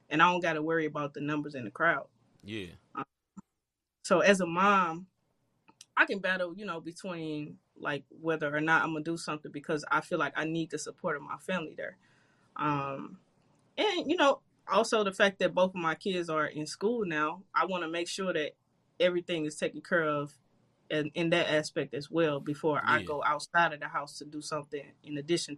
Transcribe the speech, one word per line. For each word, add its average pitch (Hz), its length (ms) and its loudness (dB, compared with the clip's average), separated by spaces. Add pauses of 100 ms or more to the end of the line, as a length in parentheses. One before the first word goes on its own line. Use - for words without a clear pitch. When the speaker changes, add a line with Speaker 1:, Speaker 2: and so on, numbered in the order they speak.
Speaker 1:
and 151 120 4
I 180 100 8
don't 180 100 2
gotta 160 200 0
worry 160 240 0
about 147 300 -4
the 147 60 -8
numbers 147 340 -4
in 120 100 -8
the - 60 -10
crowd. 160 340 2 (380)
Speaker 2:
Yeah. 101 240 -8 (280)
Speaker 1:
Um, - 80 -6 (1000)
so 180 160 6
as 185 220 8
a 180 40 0
mom, 180 640 2 (920)
I 320 60 6
can 226 140 -4
battle, 185 360 -2
you 214 100 -12
know, 170 140 -6
between, 160 800 -8 (180)
like, 143 280 -4 (180)
whether 156 340 -2
or 151 60 0
not 160 220 4
I'm 160 100 -2
gonna 151 100 -6
do 165 140 -4
something, 156 340 -8
because 147 400 -4
I 147 100 2
feel 165 180 -4
like 139 180 -2
I 156 80 -2
need 160 240 -4
the 151 100 -8
support 151 380 -6
of 147 60 -10
my 147 140 -10
family 165 380 -6
there. - 220 -10 (580)
Um, 139 600 -4 (600)
and, 349 320 0
you 339 60 2
know, 285 240 4 (280)
also 214 360 2
the 196 80 -2
fact 196 280 4
that 170 140 2
both 185 180 4
of 185 100 -10
my 160 140 0
kids 175 340 -4
are 156 160 2
in 151 220 -6
school 220 380 -2
now, 160 380 -2 (100)
I 160 120 4
wanna 175 240 -2
make 170 180 -2
sure 185 240 -4
that 156 240 -2 (440)
everything 175 460 2
is 151 120 -6
taken 156 240 -4
care 170 260 2
of 147 300 -2 (520)
in, 151 260 -2
in 170 160 2
that 170 180 4
aspect 151 440 0
as 147 160 -8
well 151 300 2
before 147 460 0
I 151 140 4
Speaker 2:
Yeah. - 40 -6
Speaker 1:
go 151 200 -4
outside 151 500 2
of 147 80 -10
the 147 80 -8
house 147 300 -6
to 147 60 -12
do 151 160 -10
something 147 520 -8 (100)
in 147 140 -6
addition 147 400 -2